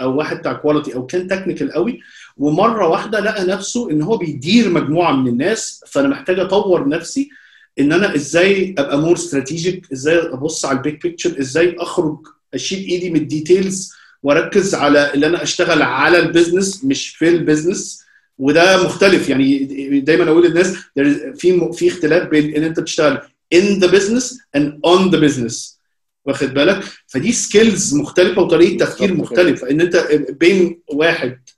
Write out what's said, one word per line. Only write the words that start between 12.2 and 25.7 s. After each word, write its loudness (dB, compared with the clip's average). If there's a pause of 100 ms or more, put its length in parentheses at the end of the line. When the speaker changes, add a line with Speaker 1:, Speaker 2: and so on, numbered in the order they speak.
Speaker 1:
أشيل -6
إيدي -4
من 0
الديتيلز 0 (300)
وأركز 2
على 2
اللي 2
أنا 0
أشتغل 0
على 2
البيزنس 0
مش -2
في -2
البيزنس. 0 (360)
وده 4
مختلف، 2
يعني، 2 (420)
دايمًا 2
أقول 6
للناس 2
there -4
is، -2
في 2
م-، 0
في 0
اختلاف 0
بين 0
إن 0
أنت -4
بتشتغل 0 (360)
in 4
the 4
business 2 (220)
and 2 (240)
on 4
the 2 (100)
business، -6 (480)